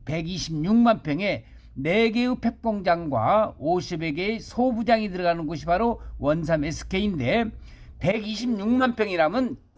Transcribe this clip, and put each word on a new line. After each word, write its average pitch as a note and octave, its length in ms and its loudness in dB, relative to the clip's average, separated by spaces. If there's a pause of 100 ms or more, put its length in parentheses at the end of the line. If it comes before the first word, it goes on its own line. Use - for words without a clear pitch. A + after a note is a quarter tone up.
백이십육만 E3+ 1000 2
평에 D#3 420 -2 (300)
네 G3 360 2
개의 B3 300 0
폐공장과 F3 1160 0
오십여 E3 540 -2
개의 G3 260 -2
소부장이 A3+ 720 0
들어가는 E3+ 360 0
곳이 D3+ 200 -8
바로 G#3+ 340 2 (180)
원삼 D#3 440 0
에스케이인데, F#3+ 880 0 (480)
백이십육만 A3 960 0
평이라면 G3+ 640 0 (220)